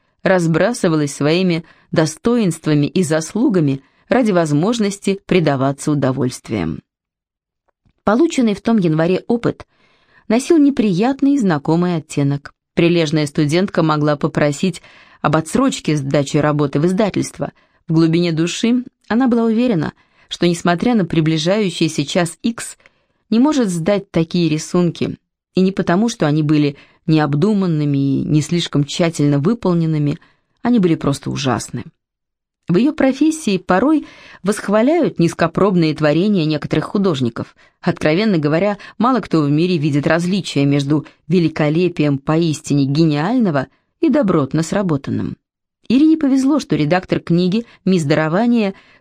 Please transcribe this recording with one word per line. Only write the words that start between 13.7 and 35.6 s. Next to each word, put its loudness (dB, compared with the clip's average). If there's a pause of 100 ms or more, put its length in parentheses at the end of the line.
могла 0
попросить -2 (380)
об 0
отсрочке -2
сдачи -2
работы 0
в 0
издательство. -2 (340)
В -4
глубине 2
души -2 (240)
она 0
была 2
уверена, 0 (360)
что, -2
несмотря 0
на 2
приближающийся 0
час -4
икс, -6 (540)
не 2
может 2
сдать -2
такие 0
рисунки, -2 (380)
и 2
не 2
потому, 0
что -2
они 0
были 0 (300)
необдуманными 0
и -6
не 0
слишком -2
тщательно 0
выполненными, -2 (440)
они 2
были 2
просто -4
ужасны. -6 (840)
В 2
её 2
профессии 0
порой 0 (360)
восхваляют 0
низкопробные 0